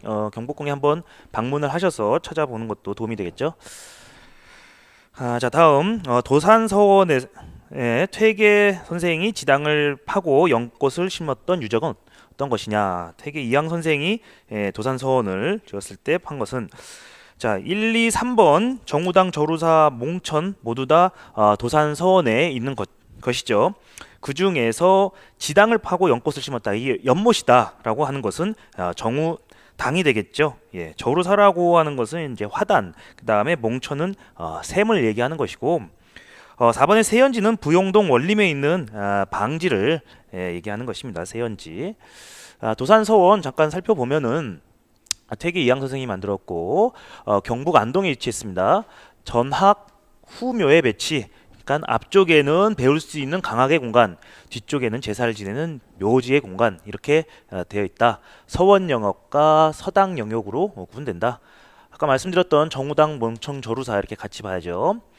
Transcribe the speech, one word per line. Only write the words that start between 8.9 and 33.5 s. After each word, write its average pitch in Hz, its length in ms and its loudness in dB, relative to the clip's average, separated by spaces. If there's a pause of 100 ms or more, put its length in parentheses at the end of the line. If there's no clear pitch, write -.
지당을 147 640 0 (100)
파고 170 440 2
연꽃을 135 600 -2
심었던 165 520 -4
유적은 117 320 -2 (380)
어떤 139 160 -6
것이냐? 98 680 -2
퇴계 147 260 -10
이황 135 260 0
선생이, 165 520 -2 (320)
예, 104 180 -2
도산서원을 127 960 -2
지었을 98 300 -12
때 160 220 -2
판 147 200 -10
것은, 120 300 -8 (680)
자, 107 220 -2
일, 214 380 -2
이, 226 140 2
삼 240 260 -2
번 214 480 4
정우당, 180 480 0
저루사, 156 600 2
몽천 156 680 -6
모두 117 260 -6
다, 170 240 4 (240)
아, 104 240 4
도산서원에 151 920 2
있는 127 260 -6
것, 101 120 -6 (320)
것이죠. 123 540 0 (460)
그 139 140 -8
중에서 180 760 2 (280)
지당을 214 400 4
파고 180 320 0
연꽃을 131 320 -2
심었다, 113 320 -6
이 120 300 -4
연못이다라고 127 1000 2
하는 139 180 -6
것은, 165 320 -4 (220)
아, 90 160 -4
정우당이 151 1120 -4
되겠죠. 135 540 -4 (160)
예, 85 220 -12
저루사라고 175 840 2
하는 151 180 0
것은 135 380 -6
이제 104 100 -8
화단, 107 500 -2 (220)
그 - 80 -20
다음에 113 320 0